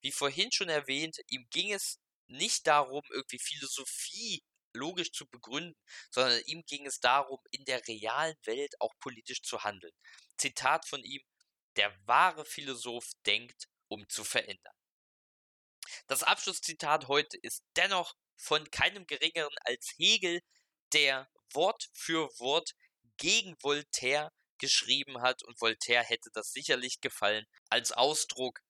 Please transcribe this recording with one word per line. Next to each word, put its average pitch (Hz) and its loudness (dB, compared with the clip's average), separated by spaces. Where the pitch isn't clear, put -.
wie 135 -4
vorhin 147 0
schon 190 0
erwähnt, 151 0
ihm 127 -8
ging 185 -2
es - -4
nicht 165 0
darum, 147 6
irgendwie - -8
Philosophie 147 -6
logisch 160 -4
zu 143 -10
begründen, 147 -8
sondern 123 2
ihm 160 -10
ging 143 -10
es 135 -6
darum, 135 2
in 135 -12
der 127 -2
realen 120 -4
Welt 131 -4
auch 120 0
politisch 123 -10
zu - -6
handeln. 95 -8
Zitat 135 0
von 135 -6
ihm: 139 -14
„Der 101 2
wahre 151 6
Philosoph 123 -8
denkt, 110 -2
um 104 -8
zu - -6
verändern.“ - -4
Das 135 0
Abschlusszitat 156 0
heute 143 2
ist - -8
dennoch 180 2
von 156 0
keinem 185 2
geringeren 156 -2
als - -4
Hegel, 180 4
der 135 2
Wort 180 2
für 160 -2
Wort 143 0
gegen 190 2
Voltaire 143 0
geschrieben 135 0
hat, 127 2
und 117 -20
Voltaire 117 2
hätte 117 -4
das - -8
sicherlich 127 -2
gefallen 107 0
als 117 2
Ausdruck 127 2